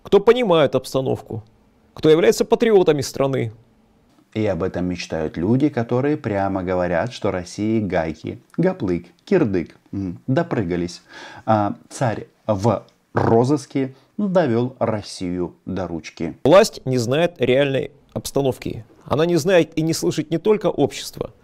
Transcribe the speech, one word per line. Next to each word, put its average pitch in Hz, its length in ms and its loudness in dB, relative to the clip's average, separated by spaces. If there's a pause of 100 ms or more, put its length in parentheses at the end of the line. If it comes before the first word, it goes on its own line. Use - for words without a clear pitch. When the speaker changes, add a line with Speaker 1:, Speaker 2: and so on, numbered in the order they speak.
Speaker 1:
кто 202 200 2
понимает 202 520 4
обстановку, 123 680 -4 (500)
кто - 160 2
является 202 360 4
патриотами 185 560 4
страны. 127 500 -2 (840)
Speaker 2:
И 110 120 -2
об 92 180 -2
этом 90 220 -4
мечтают 85 500 -6
люди, 117 320 0
которые 127 480 -2
прямо 98 480 -4
говорят, 87 480 -2
что - 200 -4
России 104 500 -4
гайки, 87 580 -6 (160)
гоплык, 135 520 -2 (180)
кирдык. 104 500 0 (160)
М, 95 340 -8
допрыгались. 101 760 -2 (440)
А 104 300 0 (140)
царь 107 380 -4 (180)
в 104 400 0 (280)
розыске 131 800 0 (240)
довел 147 600 0
Россию 90 760 -4 (120)
до 92 200 -6
ручки. 82 600 -10
Speaker 1:
Власть 190 400 6
не 131 120 0
знает 143 420 0
реальной 131 520 2 (220)
обстановки. - 720 -4 (180)
Она 143 220 0
не 175 100 0
знает 170 420 2
и 156 40 0
не 160 120 0
слышит 160 380 -2
не 160 60 0
только 214 300 0
общество - 640 -4 (120)